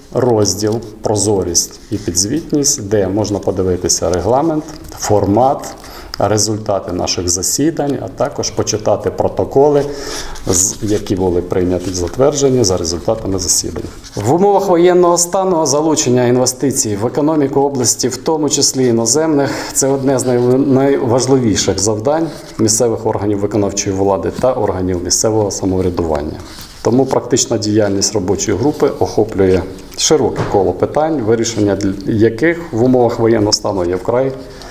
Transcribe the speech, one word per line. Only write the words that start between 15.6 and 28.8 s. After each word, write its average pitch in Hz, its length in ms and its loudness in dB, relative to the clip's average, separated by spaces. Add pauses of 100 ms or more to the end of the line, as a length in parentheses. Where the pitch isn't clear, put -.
залучення 135 640 2
інвестицій 123 720 0
в 113 40 -2
економіку 147 540 0
області, 131 480 0
в 120 100 -4
тому 151 320 0
числі 131 380 0
іноземних, 139 640 2 (220)
це 135 140 0
одне 135 320 2
з 123 60 -2
най-, 123 140 2 (180)
найважливіших 127 1200 2
завдань 113 480 0 (300)
місцевих 113 480 2
органів 104 340 0
виконавчої 101 560 -2
влади 98 440 2
та 127 140 2
органів 92 500 -2
місцевого 104 480 0
самоврядування. 87 880 -2 (420)
Тому 123 240 2
практична - 520 0
діяльність 104 560 0
робочої 98 440 0
групи 147 420 0